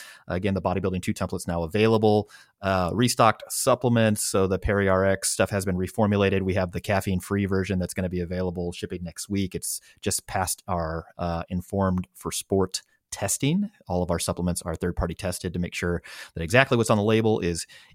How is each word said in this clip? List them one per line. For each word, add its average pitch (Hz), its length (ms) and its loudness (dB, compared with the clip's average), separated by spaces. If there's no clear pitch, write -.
Again, 92 240 -2
the 95 80 0
Bodybuilding 92 400 0
two 104 140 -2
template's 92 340 -6
now 85 140 -2
available. 107 680 4
Uh, 95 320 2
restocked 117 580 4
supplements. 117 720 2
So 95 240 2
the 92 120 0
Perry 101 280 2
R 95 200 4
X 95 240 0
stuff - 180 2
has 98 160 -2
been 92 120 0
reformulated. 98 640 2
We 92 120 0
have 92 180 -2
the 90 100 -6
caffeine-free 98 640 0
version 95 320 0
that's 90 160 -4
gonna 92 160 -2
be 90 100 -4
available, 90 500 -4
shipping 90 320 -8
next - 280 -10
week. 98 240 -2
It's - 260 -8
just - 240 -4
passed - 420 -4
our, 82 380 -4
uh, 85 320 -4
Informed 92 640 0
for - 180 -8
Sport - 520 0
testing. 160 580 -2
All 90 140 0
of 87 80 -2
our 85 80 0
supplements 87 440 -2
are 82 120 -6
third-party 87 400 -4
tested 90 380 -6
to 90 60 -6
make 87 160 -4
sure 87 280 -2
that 82 80 -6
exactly 123 340 4
what's 113 140 2
on 110 80 6
the 101 60 2
label 110 360 2
is 85 260 -2